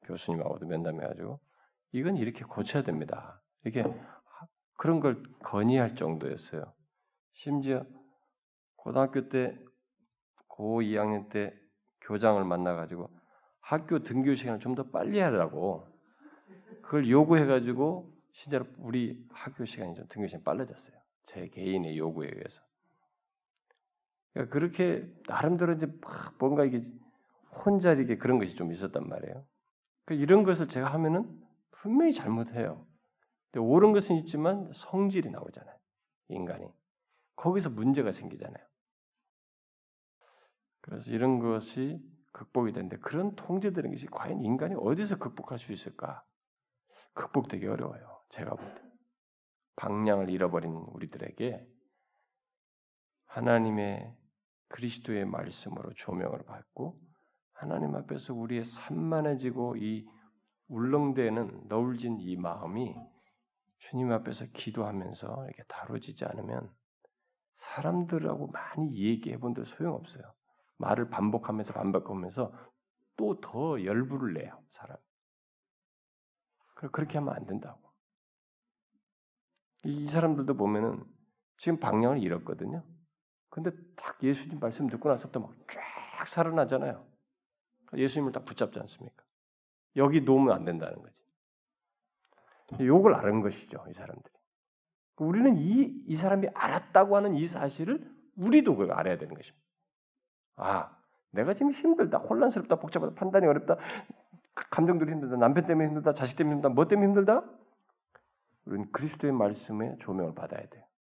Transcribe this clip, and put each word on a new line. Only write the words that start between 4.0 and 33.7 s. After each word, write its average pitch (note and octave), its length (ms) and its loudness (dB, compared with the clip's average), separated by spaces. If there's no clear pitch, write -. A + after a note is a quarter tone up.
그런 D#3+ 220 2
걸 C#3 240 0
건의할 A2 540 2
정도였어요. - 800 -6
심지어 C3+ 540 -2
고등학교 C3+ 540 0
때, B2+ 280 -2
고 A2 340 -2
이 G#2+ 160 0
학년 G#2 320 -2
때 G#2 280 -4
교장을 G#2 420 4
만나가지고 F2 680 -2
학교 D#3 360 0
등교 C3 360 2
시간을 A2+ 240 -4
좀 B2+ 160 -4
더 B2+ 160 -6
빨리 G3+ 280 -2
하라고 F2+ 680 0
그걸 C#3+ 280 0
요구해가지고 C#3+ 1040 4
실제로 C3+ 340 -6
우리 A#2+ 540 -4
학교 - 340 -12
시간이 F#2 300 -10
좀 E2+ 140 -14
등교 G#2 180 -6
시간이 E2 160 -12
빨라졌어요. - 520 -6
제 F2 220 -14
개인의 F#2 500 -4
요구에 D#2+ 300 -4
의해서. - 340 -14
그러니까 C3 200 -6
그렇게 F3 540 0
나름대로 E3+ 460 2
이제 D#3 140 -2
막 - 380 -14
뭔가 C#3+ 260 4
이게 B2 180 0
혼자 F#3 280 8
이렇게 A#2+ 240 2
그런 B2 220 4
것이 F2+ 160 -2
좀 E2+ 160 -4
있었단 E2+ 360 -4
말이에요. - 380 -10
그러니까 D3 180 -2
이런 G3 200 8
것을 E3+ 240 2
제가 C3+ 260 -4
하면은 E3 480 0
분명히 C#4 420 2
잘못해요. A2+ 720 -4
근데 A#2 140 -2
옳은 F#3 280 8